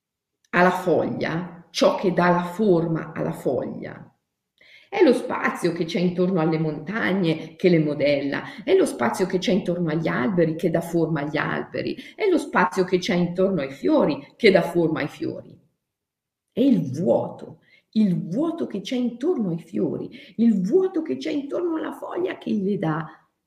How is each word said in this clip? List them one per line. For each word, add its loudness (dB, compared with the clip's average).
alla 4
foglia, -2
ciò 2
che 0
dà 4
la 2
forma 0
alla -4
foglia? -6
È 4
lo 8
spazio -4
che -2
c'è -4
intorno 0
alle 2
montagne -2
che 4
le 6
modella, 0
è 2
lo 6
spazio 0
che 0
c'è 0
intorno 0
agli 0
alberi 2
che 0
dà 0
forma 0
agli -4
alberi, -4
è -2
lo 4
spazio 0
che 0
c'è -2
intorno 0
ai -8
fiori 0
che 6
dà 6
forma 0
ai -4
fiori. -10
È 0
il 2
vuoto, -2
il 4
vuoto -4
che -6
c'è -8
intorno -2
ai -4
fiori, -4
il 4
vuoto 2
che -4
c'è -6
intorno -2
alla -6
foglia -6
che -4
le 0
dà -4